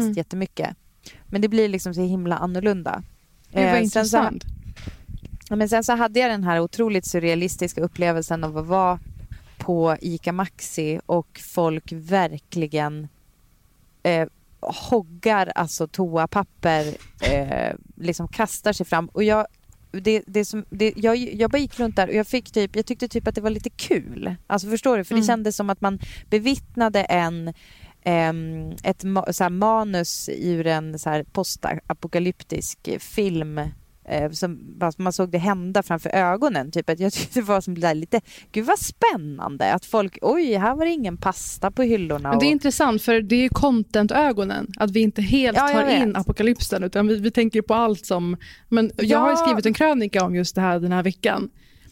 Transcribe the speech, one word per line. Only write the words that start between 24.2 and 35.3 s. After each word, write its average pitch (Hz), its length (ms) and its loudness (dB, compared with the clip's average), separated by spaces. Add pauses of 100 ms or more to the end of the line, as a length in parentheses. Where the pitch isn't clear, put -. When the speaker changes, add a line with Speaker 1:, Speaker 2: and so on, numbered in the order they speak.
Speaker 2:
Alltså 196 220 -2
förstår 233 280 2
du? 190 60 0
För 226 120 -2
det 226 40 4
Speaker 1:
Mm. 214 80 2
Speaker 2:
kändes 220 280 0
som 202 140 -2
att 196 120 -2
man 196 180 0 (300)
bevittnade 214 760 2
en, 165 500 0 (500)
ehm, 160 680 0 (120)
ett - 200 -2
ma-, 190 280 0
så 185 120 0
här 180 60 2
manus 202 840 0
ur 165 340 -2
en 156 320 -2
så - 100 -4
här 151 140 0 (680)
postapokalyptisk - 960 -6 (100)
film, 160 580 -2 (480)
eh, 151 260 -2
som 170 280 -6 (200)
bara, 170 180 0
man 185 160 -2
såg 185 180 -2